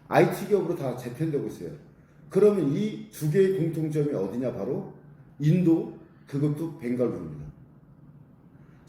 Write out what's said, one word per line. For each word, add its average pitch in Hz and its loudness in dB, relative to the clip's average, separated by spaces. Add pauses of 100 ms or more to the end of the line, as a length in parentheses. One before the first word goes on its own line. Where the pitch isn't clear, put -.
아이티 180 4
기업으로 175 0
다 135 -4
재편되고 135 -4
있어요. 90 -10 (580)
그러면 190 4
이 214 -4
두 151 -2
개의 190 4
공통점이 151 0
어디냐? 107 -2
바로 139 -6 (460)
인도, 165 4 (300)
그것도 147 -2
벵갈루루입니다. 90 -4 (1400)